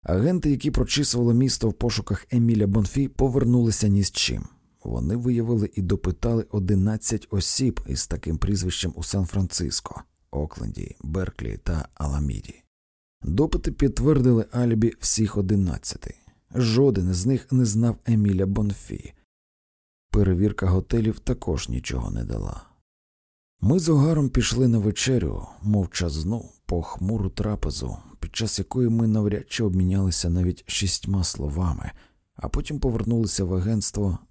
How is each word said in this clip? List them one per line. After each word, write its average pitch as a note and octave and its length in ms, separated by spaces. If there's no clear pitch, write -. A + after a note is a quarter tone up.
Агенти, D3 480
які C#3 200
прочісували A#2+ 640
місто A#2+ 360
в G2 40
пошуках - 580
Еміля A#2 360
Бонфі, A2 400
повернулися A#2+ 800
ні G2+ 160
з - 80
чим. - 320
Вони A#1+ 320
виявили A#2 580
і G#2 80
допитали G2+ 720
одинадцять G#2 800
осіб A2 560
із - 200
таким E2 300
прізвищем F#2 580
у E2+ 80
Сан-Франциско, - 960
Окленді, A#1 680
Берклі D2 640
та D#2+ 300
Аламіді. C#2+ 640
Допити A#2+ 460
підтвердили B2 800
алібі A#2 480
всіх - 380
одинадцяти. G2 760
Жоден A2+ 540
із F2+ 160
них C3 260
не B2+ 140
знав A2+ 300
Еміля G2+ 400
Бонфі. G2+ 680
Перевірка F#2+ 560
готелів G#2+ 520
також - 500
нічого A#1+ 420
не A1 120
дала. G1+ 380
Ми D3 180
з E3+ 100
Огаром D3+ 400
пішли B2+ 380
на A#2 100
вечерю, G2+ 680
мовчазну, F2+ 880
похмуру F#2+ 640
трапезу, F#2+ 680
під - 160
час - 240
якої A#2+ 300
ми A2+ 180
навряд G#2 420
чи - 140
обмінялися F#2 680
навіть F2 380
шістьма F#2+ 560
словами, D#2 680
а - 140
потім D3 300
повернулися A2+ 640
в F2+ 100
агентство, G2 640